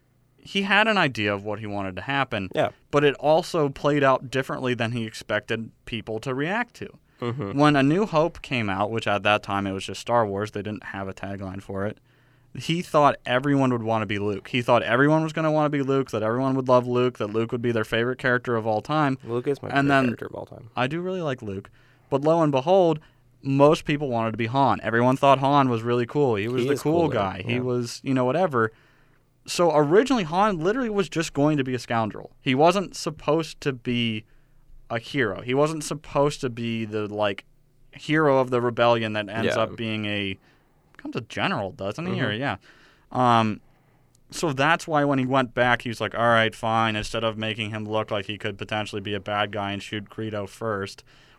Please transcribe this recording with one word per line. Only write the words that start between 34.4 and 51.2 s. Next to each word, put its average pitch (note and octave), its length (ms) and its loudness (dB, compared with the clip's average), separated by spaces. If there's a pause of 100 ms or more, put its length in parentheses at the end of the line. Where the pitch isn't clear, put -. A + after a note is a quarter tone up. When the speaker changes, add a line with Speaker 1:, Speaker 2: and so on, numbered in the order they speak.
Speaker 1:
a A#2 80 -4
hero. A2 440 -2
He B2 120 -4
wasn't D3+ 300 0
supposed D3 560 -2
to C3+ 100 -4
be A2+ 360 -6
the, G#2+ 260 -4
like, G#2 320 -2 (480)
hero D3 460 2
of B2+ 120 2
the B2 120 2
rebellion A#2 500 2
that G#2+ 160 -4
ends G#2+ 260 -2
Speaker 2:
Yeah. A2+ 80 0
Speaker 1:
up - 140 -4
being A2 300 -4
a, G2+ 320 -4 (580)
becomes D4 180 -12
a G#3 60 -6
general, A2+ 520 -4
doesn't - 340 -6
he? A#2 140 -4
Or, A2+ 120 -2
Speaker 2:
Mm-hmm. G#2+ 80 -4
Speaker 1:
yeah. C3 160 -4 (560)
Um, A#2 480 2 (680)
so E3 220 -2
that's D3 360 0
why D3 160 2
when C#3+ 140 2
he B2+ 80 0
went C3 280 0
back, B2 280 2
he B2+ 80 -10
was G#2+ 100 -8
like, G#2+ 140 -4
"All A#2 120 0
right, A2+ 280 4
fine." A2 420 0
Instead A2 260 -4
of A2 160 -2
making A2 320 -4
him G#2+ 140 -8
look A2 260 -4
like G#2 160 -4
he G#2+ 120 -8
could G#2 200 -8
potentially G#2+ 420 -6
be G#2 140 -6
a G2 60 -4
bad G#2 320 -2
guy G2+ 200 -4
and G2+ 100 -8
shoot G#2 280 -10
Greedo G#2 380 -8
first, G2+ 560 -6 (340)